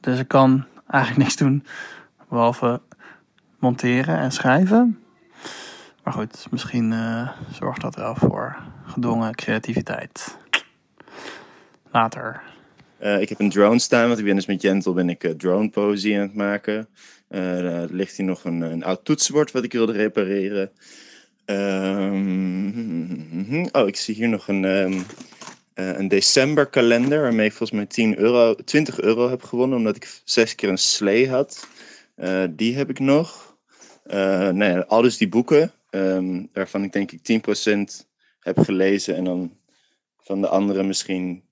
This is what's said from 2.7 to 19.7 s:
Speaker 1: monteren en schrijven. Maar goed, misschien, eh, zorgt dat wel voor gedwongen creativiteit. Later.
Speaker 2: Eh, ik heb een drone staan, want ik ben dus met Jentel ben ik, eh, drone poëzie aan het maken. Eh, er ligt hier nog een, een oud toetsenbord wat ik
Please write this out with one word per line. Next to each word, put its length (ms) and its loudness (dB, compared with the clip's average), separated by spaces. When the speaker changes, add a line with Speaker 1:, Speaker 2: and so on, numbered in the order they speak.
Speaker 1:
monteren 600 2
en 140 -2
schrijven. 680 4
Maar 100 -6
goed, 380 -8
misschien, 420 -2
eh, 360 -4
zorgt 280 -8
dat 140 -8
wel 200 -6
voor 420 0
gedwongen 480 -2
creativiteit. 1000 -6
Later. 520 -2
Speaker 2:
Eh, 220 0
ik 80 0
heb 120 -6
een 100 4
drone 280 6
staan, 280 4
want 120 2
ik 60 -4
ben 100 2
dus 120 0
met 160 -4
Jentel 300 2
ben 160 0
ik, 160 -6
eh, 60 0
drone 380 0
poëzie 480 0
aan 60 0
het 120 -8
maken. 540 -4
Eh, 300 -4
er 320 -4
ligt 260 -6
hier 100 -4
nog 180 -4
een, 160 -4
een 240 -6
oud 200 -4
toetsenbord 480 0
wat 120 -2
ik 80 -8